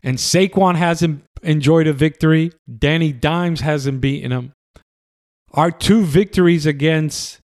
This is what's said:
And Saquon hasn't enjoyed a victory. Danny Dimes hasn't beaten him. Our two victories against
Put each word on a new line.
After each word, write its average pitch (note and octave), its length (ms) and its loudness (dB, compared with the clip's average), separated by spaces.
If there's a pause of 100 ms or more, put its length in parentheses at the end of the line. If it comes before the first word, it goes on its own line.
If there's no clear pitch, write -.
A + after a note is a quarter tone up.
And B2+ 140 -4
Saquon F#3 600 0
hasn't E3 480 -2 (180)
enjoyed D#3 440 2
a D#3 60 0
victory. D#3+ 600 0 (260)
Danny D#3 340 0
Dimes D#3+ 480 -2
hasn't C#3 400 -4
beaten C3+ 320 -4
him. B2+ 200 -6 (1000)
Our D#3+ 180 0
two G#3 340 2
victories E3+ 600 2
against D#3 760 -2 (140)